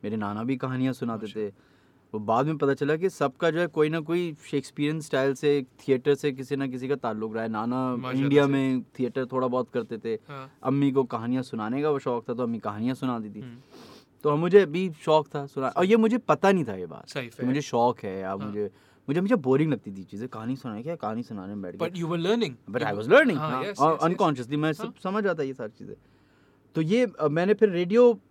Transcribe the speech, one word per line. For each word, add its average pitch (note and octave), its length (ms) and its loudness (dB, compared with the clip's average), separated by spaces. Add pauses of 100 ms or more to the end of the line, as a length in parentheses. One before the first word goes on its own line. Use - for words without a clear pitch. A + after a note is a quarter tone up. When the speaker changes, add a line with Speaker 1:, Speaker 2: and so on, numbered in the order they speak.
Speaker 1:
मेरे G#2 120 -4
नाना G#2 280 -4
भी C3 120 -2
कहानियाँ C3 360 -2
सुनाते A2+ 340 -6
Speaker 2:
माशा G#2+ 140 -8
Speaker 1:
थे। G#2 80 -4 (640)
वो A2 40 -4
बाद A2+ 280 2
में D#3 120 -2
पता C#3 160 2
चला D3 220 0
कि F3+ 140 0
सबका E3+ 400 0
जो D#3+ 100 0
है, F3 60 2
कोई D#3 220 2
ना E3 120 0
कोई E3 360 -2 (140)
Shakespearean D3 500 -2
style C#3 340 0
से C#3+ 280 2
theater C3 520 2
से C#3+ 180 -2
किसी C3 240 -6
ना C#3 100 -2
किसी B2+ 220 -6
का C#3+ 60 2
ताल्लुक A2 400 -4
रहा A2 80 -2
है। A2+ 60 -4
नाना B2 480 -2
Speaker 2:
माशाल्लाह C3 280 -2
Speaker 1:
India C#3+ 220 6
Speaker 2:
से। C#3 60 2
Speaker 1:
में C3 300 0
theater B2 440 -4
थोड़ा C3 220 -2
बहुत B2 260 -2
करते A#2 240 -4
थे। A2+ 160 -4 (140)
Speaker 2:
हाँ। C3+ 340 -16
Speaker 1:
अम्मी C#3 300 2
को C3+ 120 2
कहानियाँ A#2+ 380 -4
सुनाने A#2 400 -6
का D3+ 80 0
वो C#3+ 80 0
शौक A#2+ 300 -4
था, B2 60 -4
तो A#2+ 80 -4
अम्मी A#2 160 -4
कहानियाँ A2 360 -4
सुनाती A#2 360 -6
थी। G2+ 100 -14
Speaker 2:
हम्म। A#2+ 160 -16 (640)
Speaker 1:
तो D3+ 80 2
हम, D3 80 2
मुझे F3+ 280 8
भी F3 240 -2 (140)
शौक D#3 300 4
था C#3+ 120 -6
सुना, C3+ 220 -4
और E3+ 160 2
ये G#3 120 6
मुझे A3 220 4
पता G3 340 4
नहीं F3+ 120 2
था A2 100 -6
ये F#2 120 -8
बात D#2 220 -16
Speaker 2:
सही, C#3 160 -8
Speaker 1:
कि A#2 60 -14
Speaker 2:
fair। B2+ 140 -10
Speaker 1:
मुझे C3 160 0
शौक B2 400 0
है F#2+ 200 -6
या F#2+ 80 -6
Speaker 2:
हाँ। G2 80 -4
Speaker 1:
मुझे, G#2 340 -6 (380)
मुझे D3 120 0
हमेशा G3+ 160 2
boring C#3 360 2
लगती G#2 200 -6
थी F#2+ 100 -14
चीज़ें, G2+ 260 -12
कहानी A2+ 280 -6
सुनाए A#2 260 -10
क्या, D#3+ 140 -8
कहानी A2 260 -6
सुनाने G2+ 320 -10
में - 80 -8
बैठ F2 140 -10
गया। E3+ 120 -4
Speaker 2:
But F3 120 -8
you E3 80 -4
were E3+ 140 -2
learning। G3+ 300 0 (180)
Speaker 1:
But A2 80 -2
I A#2 40 -2
Speaker 2:
You A2 100 -2
Speaker 1:
was G2+ 100 -4
Speaker 2:
were C#3 120 2
Speaker 1:
learning, B3+ 220 6
Speaker 2:
हाँ, D#3 140 -2
Speaker 1:
हाँ, C3 140 -4
Speaker 2:
yes, G3 140 -8
Speaker 1:
और D#3 160 4
Speaker 2:
yes, D#3 100 -2
yes। E3+ 80 2
Speaker 1:
unconsciously D3 440 0
मैं D#3 160 0
सब F3+ 120 -6
Speaker 2:
हाँ। A#3 180 -10
Speaker 1:
समझ G3+ 240 -2
आता E3 160 -2
ये C3+ 120 -6
सारी A2+ 240 -10
चीज़ें। G#2 180 -14 (760)
तो D#3+ 60 0
ये, F3+ 260 4 (140)
अ, D3+ 80 2
मैंने E3+ 260 2
फिर G#3 140 4
radio G3+ 520 6 (100)